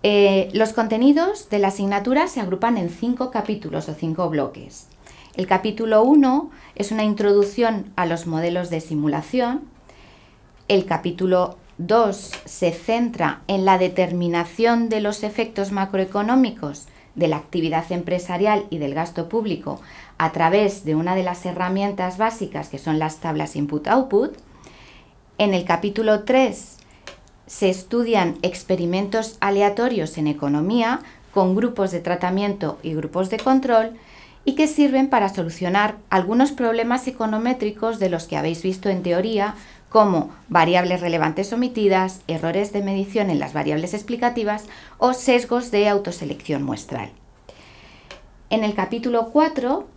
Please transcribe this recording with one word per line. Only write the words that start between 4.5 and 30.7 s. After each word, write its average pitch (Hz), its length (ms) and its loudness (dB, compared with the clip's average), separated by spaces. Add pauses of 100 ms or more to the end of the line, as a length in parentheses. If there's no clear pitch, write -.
El 185 120 -4
capítulo 214 560 2
uno 277 480 6 (240)
es 202 160 -4
una 220 120 0
introducción 208 960 2
a 180 80 0
los 170 220 -2
modelos 170 420 -2
de 165 120 -2
simulación. 160 840 -2 (1040)
El 190 180 4
capítulo 180 720 0 (220)
dos 202 540 2 (120)
se - 260 -2
centra 233 760 -2
en 190 180 0
la 190 140 6
determinación 180 1080 0
de 214 120 0
los 208 220 -2
efectos 214 480 -4
macroeconómicos 196 1160 0 (280)
de 170 120 2
la 151 100 0
actividad 160 540 -2
empresarial 180 760 0
y 170 80 -6
del 143 160 -4
gasto 165 340 -4
público 208 540 -4 (360)
a 160 140 -4
través 196 540 0
de 156 100 -2
una 175 200 0
de 190 80 -2
las 180 220 -8
herramientas 185 720 -4
básicas 208 520 -4
que 139 80 -12
son 156 220 -2
las 156 180 -4
tablas 151 380 -4
input-output. 202 840 0 (1000)
En 208 160 2
el 180 120 0
capítulo 208 580 0
tres 254 540 0 (680)
se - 220 0
estudian 208 720 0
experimentos 190 960 -2
aleatorios 202 800 0
en 151 100 0
economía 165 720 0 (340)